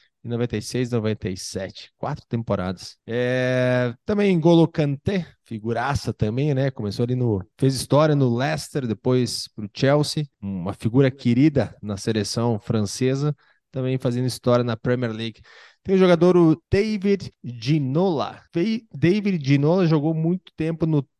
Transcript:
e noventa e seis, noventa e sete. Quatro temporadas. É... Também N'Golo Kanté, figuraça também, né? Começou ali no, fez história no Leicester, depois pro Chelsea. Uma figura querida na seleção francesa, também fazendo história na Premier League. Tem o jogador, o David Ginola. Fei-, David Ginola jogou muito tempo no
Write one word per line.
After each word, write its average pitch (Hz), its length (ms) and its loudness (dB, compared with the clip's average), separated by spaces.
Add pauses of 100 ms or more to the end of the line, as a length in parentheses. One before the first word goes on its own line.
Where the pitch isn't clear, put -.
(240)
e 117 40 -10
noventa 117 280 -4
e 107 60 -4
seis, 123 280 -4
noventa 110 380 -2
e 95 80 -6
sete. - 640 -12
Quatro - 300 -8
temporadas. 95 680 -4 (100)
É... 127 840 0 (140)
Também 202 300 2
N'Golo 165 320 6
Kanté, 160 580 -2 (180)
figuraça 117 680 -4
também, 131 420 0
né? 135 160 0
Começou 104 320 -6
ali 123 140 0
no, 113 280 0 (140)
fez 135 160 2
história 143 400 2
no 131 200 2
Leicester, 143 520 -4
depois 120 640 -2
pro 104 260 -12
Chelsea. 147 520 0 (140)
Uma 98 320 -6
figura 127 380 2
querida 127 720 2
na 104 140 -6
seleção 113 640 -2
francesa, 131 760 -2 (360)
também 131 280 -4
fazendo 123 280 -2
história 123 360 0
na 117 140 -2
Premier 123 340 -2
League. 110 300 -8 (440)
Tem 190 120 0
o - 20 4
jogador, 180 380 6
o 160 340 6
David 202 600 0 (100)
Ginola. 135 960 -2 (120)
Fei-, 220 420 -2
David 175 500 0
Ginola 147 400 4
jogou 160 300 2
muito 165 420 -2
tempo 165 300 -2
no 151 160 2 (180)